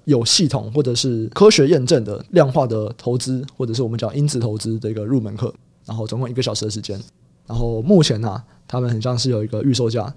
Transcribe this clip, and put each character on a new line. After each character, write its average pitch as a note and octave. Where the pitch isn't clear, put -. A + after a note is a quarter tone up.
有 B2
系 D3+
统 G#2+
或 C#3+
者 B2
是 A#2
科 G3
学 D#3+
验 D3
证 C3
的 G#2
量 D3+
化 C3+
的 G#2+
投 B2
资， B2+
或 B2+
者 A2+
是 A#2+
我 A#2+
们 A2+
讲 A2
因 C#3+
子 C3+
投 A2+
资 A2+
的 A2
一 A2
个 G#2+
入 B2
门 G#2+
课。 A2+
然 A2
后 A2+
总 A#2+
共 B2+
一 B2
个 B2+
小 A2+
时 G#2+
的 G#2
时 G#2
间。 G2
然 A#2
后 A#2
目 E3+
前 A2+
啊， G#2+
他 B2
们 B2
很 A2
像 B2
是 B2
有 G#2+
一 A2
个 G#2+
预 C#3
售 A#2
价。 G#2+